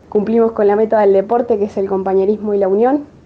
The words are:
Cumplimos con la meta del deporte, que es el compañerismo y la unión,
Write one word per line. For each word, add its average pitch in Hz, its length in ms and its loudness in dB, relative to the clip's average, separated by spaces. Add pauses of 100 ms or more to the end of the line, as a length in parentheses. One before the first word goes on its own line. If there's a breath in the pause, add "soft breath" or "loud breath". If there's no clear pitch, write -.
Cumplimos 226 440 0
con 220 140 0
la 202 100 2
meta 220 240 2
del 202 120 4
deporte, 220 460 0
que 202 60 -4
es 208 120 -8
el 196 100 -2
compañerismo 196 680 -2
y 202 40 0
la 196 100 0
unión, 254 380 0 (200)